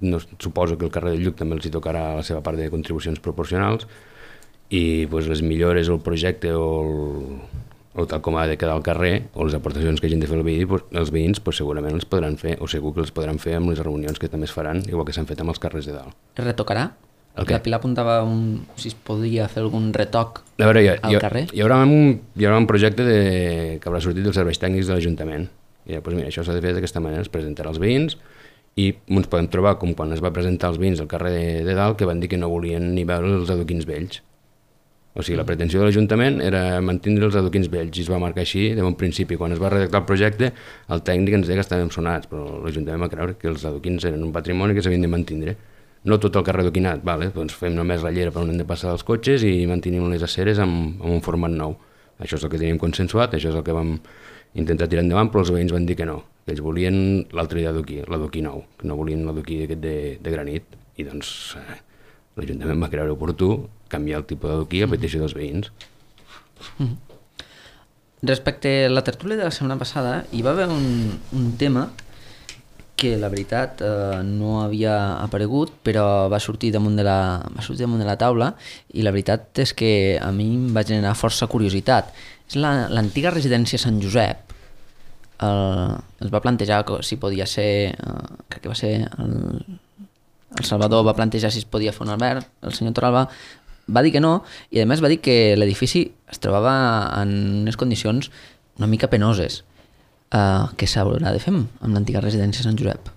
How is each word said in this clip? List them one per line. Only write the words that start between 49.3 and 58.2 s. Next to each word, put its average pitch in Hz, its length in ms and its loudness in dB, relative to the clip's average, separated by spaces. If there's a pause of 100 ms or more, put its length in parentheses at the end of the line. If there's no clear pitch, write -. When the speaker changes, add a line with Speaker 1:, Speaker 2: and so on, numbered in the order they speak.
Speaker 1:
i 90 240 2
mantenim 90 460 0
les 85 100 -2
aceres 98 400 0
amb, 85 400 0
amb 85 80 -2
un 85 160 2
format 85 240 0
nou. 78 240 -4 (480)
Això - 160 -6
és 71 80 -6
el 73 60 -4
que 80 80 -4
teníem 82 180 0
consensuat, 95 560 0
això 80 160 -2
és 80 80 -2
el 78 80 -4
que 80 80 -2
vam 80 220 -2 (580)
intentar 82 340 0
tirar 85 140 2
endavant, 95 300 2
però 98 100 4
els 87 80 2
veïns 87 240 2
van 87 160 0
dir 87 80 -2
que 85 80 -4
no, 80 140 -8 (260)
que 80 80 -6
ells 73 80 -8
volien 92 720 0
l'altre 85 320 -2
adoquí, 78 400 -4
l'adoquí 80 400 -4